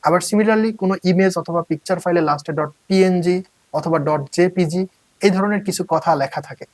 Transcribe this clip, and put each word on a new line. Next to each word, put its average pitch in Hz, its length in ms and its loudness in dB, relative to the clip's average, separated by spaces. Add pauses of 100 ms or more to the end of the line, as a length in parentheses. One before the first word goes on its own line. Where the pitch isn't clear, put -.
আবার 175 200 4
similarly 220 420 2 (120)
কোনো 190 120 0 (160)
ইমেজ 185 220 4 (100)
অথবা 170 260 -4
পিকচার 170 360 -4
ফাইলের 170 260 2
লাস্টে 147 280 -4
ডট 151 120 -2 (180)
পিএনজি 180 480 2 (420)
অথবা 160 200 0 (100)
ডট 151 140 0 (140)
জেপিজি 180 460 2 (440)
এই 208 100 6
ধরনের 202 300 0
কিছু 185 160 -4 (100)
কথা 160 180 0 (120)
লেখা 135 260 -6
থাকে। - 260 -16